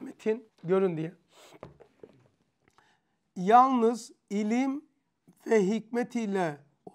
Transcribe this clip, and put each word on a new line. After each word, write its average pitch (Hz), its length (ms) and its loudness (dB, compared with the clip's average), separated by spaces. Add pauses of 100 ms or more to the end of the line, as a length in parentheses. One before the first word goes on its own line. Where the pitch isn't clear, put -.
metin, - 480 -6 (160)
görün 185 320 0
diye. 160 160 -8 (2250)
Yalnız 233 760 4 (180)
ilim 240 540 -2 (600)
ve 220 200 2
hikmet 226 480 -4
ile 196 420 -4 (380)